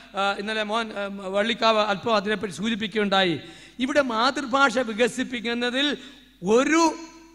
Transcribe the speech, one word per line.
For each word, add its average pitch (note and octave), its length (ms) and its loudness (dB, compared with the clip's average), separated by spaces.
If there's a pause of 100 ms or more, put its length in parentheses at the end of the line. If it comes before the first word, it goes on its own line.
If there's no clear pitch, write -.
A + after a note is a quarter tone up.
(160)
ആ, G3 240 0
ഇന്നലെ G#3+ 240 -4
മോൻ, A3 280 -4
ആ, G3+ 360 -8
വള്ളിക്കാവ് A3 520 2
അല്പം G#3 360 0
അതിനെപ്പറ്റി G#3 380 -2
സൂചിപ്പിക്കുകയുണ്ടായി. G3 840 0 (400)
ഇവിടെ C#4+ 220 2
മാതൃഭാഷ C4 760 2
വികസിപ്പിക്കുന്നതിൽ A#3+ 1200 -2 (460)
ഒരു C#4+ 520 4 (400)